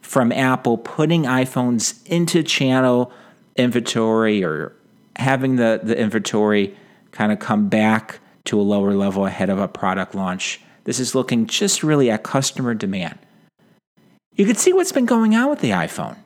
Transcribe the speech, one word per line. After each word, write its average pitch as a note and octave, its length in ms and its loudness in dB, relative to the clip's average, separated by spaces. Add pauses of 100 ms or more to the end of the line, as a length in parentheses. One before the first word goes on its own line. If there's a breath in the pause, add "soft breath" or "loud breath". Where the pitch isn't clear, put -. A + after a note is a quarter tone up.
from A#2+ 300 0
Apple B2+ 460 0
putting D#3 460 0
iPhones B2+ 800 -2
into E3+ 380 0
channel B2+ 680 2 (440 loud breath)
inventory A2+ 880 0
or D2+ 300 -4 (440)
having C3 400 0
the, A2+ 260 2
the A2 140 -2
inventory G#2 760 0 (360 loud breath)
kind G#2+ 200 0
of G#2 80 -2
come G#2 300 0
back A2 500 0 (260 soft breath)
to G#2 140 0
a G#2 40 2
lower G2+ 300 2
level G2 320 0
ahead F#2+ 240 -2
of F#2+ 100 0
a G2 80 -2
product F#2+ 480 -4
launch. F#2+ 460 -6 (240 soft breath)
This B2+ 140 -4
is B2 140 -4
looking B2 320 0
just - 380 -2
really D3 260 4
at G#2+ 140 -2
customer C3 500 -2
demand. F#2+ 440 -6 (1160 soft breath)
You G3+ 100 4
can A3 100 2
see - 180 2
what's F4+ 180 2
been B3+ 140 0
going A3+ 300 4
on B3 140 2
with D4 100 -4
the A#2+ 120 0
iPhone. D#2+ 540 -4